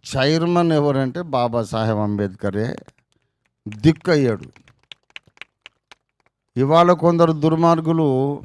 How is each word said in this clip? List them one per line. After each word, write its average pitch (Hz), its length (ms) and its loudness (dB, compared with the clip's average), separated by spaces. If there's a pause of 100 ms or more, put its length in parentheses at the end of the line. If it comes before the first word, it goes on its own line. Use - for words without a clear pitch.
(160)
చైర్మన్ 165 560 0
ఎవరంటే 143 500 0
బాబాసాహెబ్ 117 760 -2
అంబేద్కరే 104 760 -4 (920)
దిక్కయ్యాడు. 131 760 0 (2000)
ఇవాళ 165 360 4
కొందరు 170 400 2
దుర్మార్గులు 160 1120 0